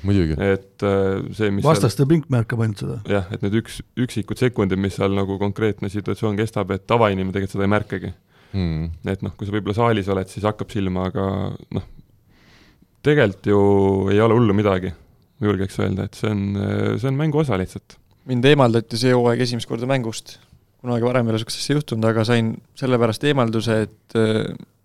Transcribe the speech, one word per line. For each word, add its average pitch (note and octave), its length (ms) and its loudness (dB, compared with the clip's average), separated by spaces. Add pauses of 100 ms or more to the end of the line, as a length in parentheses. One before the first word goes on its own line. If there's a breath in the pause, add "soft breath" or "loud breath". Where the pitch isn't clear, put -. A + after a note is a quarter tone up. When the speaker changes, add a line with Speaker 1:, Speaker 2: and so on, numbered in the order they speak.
Speaker 1:
muidugi. F#2 320 2
Speaker 2:
Et, F#2+ 480 -2
äh, G2 380 0 (100)
see, G#2 200 0
mis G2+ 160 0
Speaker 3:
Vastaste C#3+ 400 2
pink C#3 200 2
märkab A2+ 360 0
ainult A2 200 -4
seda. G#2 220 -6
Speaker 2:
seal, G2+ 160 0
jah, F#2 100 -8
et G2+ 160 -6
need G2+ 80 -2
üks-, - 260 -2 (220)
üksikud G#2+ 400 -6
sekundid, G2 400 0
mis G2 160 -2
seal G2 160 2
nagu G2 240 -2
konkreetne G2+ 560 -2
situatsioon G2+ 440 -4
kestab, G#2 360 -2
et F#2+ 120 -8
tavainimene G2+ 440 2
tegelikult G2 240 -4
seda G2 140 0
ei G2+ 60 4
märkagi. G2 380 -4 (360 soft breath)
Speaker 1:
Hmm. E2 400 -4 (160)
Speaker 2:
Et F#2+ 180 -4
noh, G2 160 -6
kui G#2 80 -8
sa G2+ 80 -8
võib-olla G2+ 220 -2
saalis A2 340 2
oled, F#2+ 160 -2
siis - 160 -12
hakkab G#2 320 -2
silma, F#2 320 -2
aga F#2 180 -4 (440)
noh, - 160 -6 (1200 soft breath)
tegelikult C#3 420 2
ju G2+ 140 4 (520)
ei G2+ 80 4
ole A2+ 160 4
hullu A2+ 200 4
midagi, F#2 340 0 (500)
julgeks G2 400 -2
öelda, G2 280 -2
et - 100 -18
see A2 120 -2
on, G2+ 120 -2 (160)
äh, G2+ 400 -2
see B2+ 120 -4
on C3+ 80 -2
mängu D3+ 220 0
osa B2 200 0
lihtsalt. - 360 -10 (300)
Speaker 4:
Mind B2 180 0
eemaldati A#2+ 560 4
see B2+ 160 4
hooaeg A#2+ 300 2
esimest A#2+ 240 -6
korda B2 180 -6
mängust. B2 480 -4 (440)
Kunagi A#2+ 240 -2
varem B2 240 2
ei A2 60 2
ole A2 60 0
sihukest - 200 -10
asja C#3+ 160 -2
juhtunud, A2+ 320 -2
aga A2 160 2
sain A2+ 300 2 (200)
sellepärast A#2+ 500 0
eemalduse, A2+ 580 0
et, - 340 -8
äh, A2 340 0 (340)